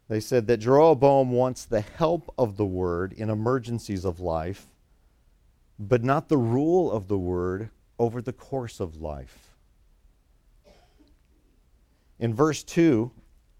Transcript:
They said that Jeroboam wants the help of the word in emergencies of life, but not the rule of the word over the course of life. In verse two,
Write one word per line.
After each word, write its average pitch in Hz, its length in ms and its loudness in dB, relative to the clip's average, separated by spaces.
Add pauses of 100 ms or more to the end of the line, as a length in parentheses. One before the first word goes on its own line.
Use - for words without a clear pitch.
They 110 100 -2
said 117 280 0
that 120 100 4
Jeroboam 135 720 4
wants 123 340 -2
the 110 160 -2
help 160 560 -4
of 107 200 -2
the 104 80 2
word 92 480 -2
in 110 160 -6
emergencies 113 720 -2
of 90 160 -4
life, 85 480 -4 (1120)
but 113 240 0
not 139 240 0
the 156 100 2
rule 139 540 2
of 101 160 -4
the 101 100 0
word 90 520 -2 (280)
over 120 240 -2
the 123 120 -10
course - 460 -12
of 82 220 -8
life. - 520 -14 (2750)
In 117 140 -2
verse 147 280 0
two, 135 500 2 (480)